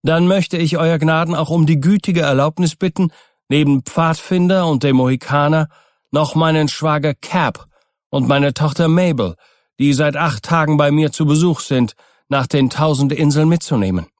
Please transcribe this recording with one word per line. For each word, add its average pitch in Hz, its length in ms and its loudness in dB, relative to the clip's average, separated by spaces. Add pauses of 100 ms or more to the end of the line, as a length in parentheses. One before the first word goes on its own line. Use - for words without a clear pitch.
„Dann 165 240 2
möchte 185 300 0
ich 165 220 0
Euer 165 200 2
Gnaden 160 380 0
auch 156 140 -4
um 160 160 2
die 151 140 2
gütige 175 420 0
Erlaubnis 147 520 0
bitten, 180 380 -2 (360)
neben 143 340 2
Pfadfinder 180 840 0
und 147 160 0
dem 139 140 2
Mohikaner 143 720 0 (420)
noch 151 240 -2
meinen 160 340 2
Schwager 151 460 -2
Cap - 520 -4 (440)
und 135 160 -2
meine 139 280 2
Tochter 156 340 0
Mabel, 156 480 0 (420)
die 143 140 2
seit 147 240 0
acht 147 280 -4
Tagen 156 320 0
bei 147 140 2
mir 151 220 2
zu 160 140 -2
Besuch 156 340 2
sind, 123 340 -2 (340)
nach 135 180 -2
den 135 240 0
Tausend 143 420 0
Inseln 151 360 2
mitzunehmen.“ 98 580 -2 (140)